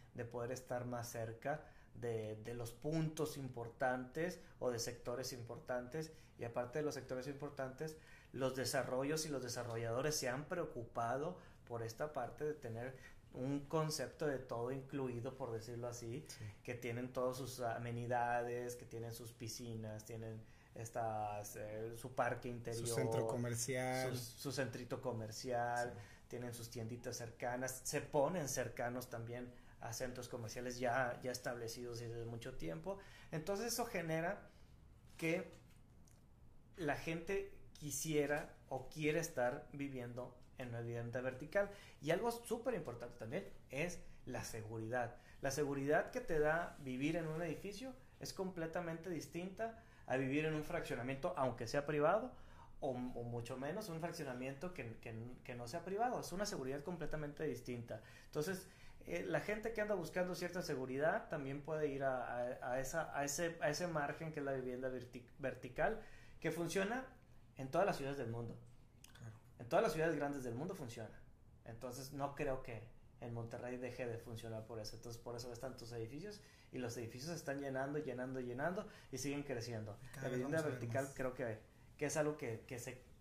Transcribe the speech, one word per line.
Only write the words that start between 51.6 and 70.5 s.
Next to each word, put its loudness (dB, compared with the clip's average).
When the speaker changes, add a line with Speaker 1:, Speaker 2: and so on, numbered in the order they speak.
Speaker 1:
sea 2
privado, 6
o, 0
o -2
mucho -2
menos -2
un -2
fraccionamiento -2
que, -6
que, -8
que -6
no -4
sea -2
privado. 2
Es -4
una 0
seguridad 0
completamente 0
distinta. -2
Entonces, 0
eh, -2
la 4
gente 0
que 2
anda 4
buscando 2
cierta 0
seguridad 4
también -2
puede 2
ir 0
a, 4
a, 0
a 4
esa, 0
a 4
ese, 2
a 6
ese 2
margen 2
que -2
es 2
la 4
vivienda 0
verti-, -4
vertical, 2
que 2
funciona 2
en -4
todas 8
las 4
ciudades 0
del 0
mundo. -2
Speaker 2:
Claro. -10
Speaker 1:
En -8
todas 8
las 4
ciudades 4
grandes 0
del -2